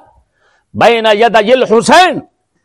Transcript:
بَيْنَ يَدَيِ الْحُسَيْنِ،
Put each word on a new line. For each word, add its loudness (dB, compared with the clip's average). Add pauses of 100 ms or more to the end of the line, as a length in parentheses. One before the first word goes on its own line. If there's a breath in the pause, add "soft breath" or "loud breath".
(720)
بَيْنَ -2
يَدَيِ 0
الْحُسَيْنِ، 0 (440)